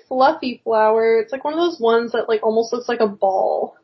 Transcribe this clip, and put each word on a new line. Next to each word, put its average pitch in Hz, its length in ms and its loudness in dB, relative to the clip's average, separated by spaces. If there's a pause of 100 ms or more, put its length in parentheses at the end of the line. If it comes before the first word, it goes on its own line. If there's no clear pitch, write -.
fluffy 262 560 0
flower. 226 560 2
It's, 220 120 -6
like, 269 120 -8
one 302 100 -4
of 320 60 -4
those 339 200 -2
ones 226 320 2
that, 233 160 -4
like, 220 140 -2
almost 220 300 0
looks 240 160 -6
like 233 120 -2
a 220 80 4
ball 196 760 -2